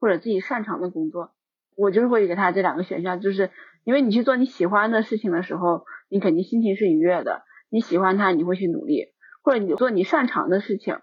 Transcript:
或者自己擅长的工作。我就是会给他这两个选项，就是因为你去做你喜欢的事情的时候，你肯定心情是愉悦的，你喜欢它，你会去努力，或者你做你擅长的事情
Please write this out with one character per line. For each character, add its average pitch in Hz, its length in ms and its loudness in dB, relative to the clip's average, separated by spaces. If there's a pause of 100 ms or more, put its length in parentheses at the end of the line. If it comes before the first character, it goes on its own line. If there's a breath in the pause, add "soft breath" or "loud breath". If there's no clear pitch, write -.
或 226 80 2
者 180 80 4
自 196 140 -4
己 190 100 0
擅 214 240 -6
长 208 160 -6
的 180 80 -4
工 160 220 -6
作。 170 240 -12 (420)
我 196 140 2
就 190 100 2
是 247 80 2
会 220 180 2
给 175 80 0
他 196 180 0
这 190 100 0
两 180 160 0
个 185 60 -2
选 175 180 -6
项， 180 180 -4
就 196 120 -2
是 190 180 -2 (340 loud breath)
因 233 80 0
为 285 80 4
你 247 100 2
去 226 140 2
做 262 120 2
你 254 100 2
喜 - 180 -2
欢 208 260 2
的 220 120 2
事 220 160 -4
情 214 120 -4
的 170 120 0
时 - 120 -8
候， 170 300 0 (240 loud breath)
你 196 120 -2
肯 185 140 2
定 180 100 0
心 233 180 0
情 202 120 2
是 208 120 0
愉 160 120 4
悦 170 240 2
的， 101 200 -4 (260 soft breath)
你 226 140 0
喜 175 160 0
欢 190 180 2
它， 202 160 2
你 165 120 0
会 185 120 -2
去 190 100 -2
努 165 200 -4
力， 147 220 -2 (340 loud breath)
或 277 100 4
者 240 60 2
你 190 160 -2
做 254 160 0
你 196 140 2
擅 277 220 0
长 - 220 -2
的 226 120 2
事 196 180 -4
情 - 240 -8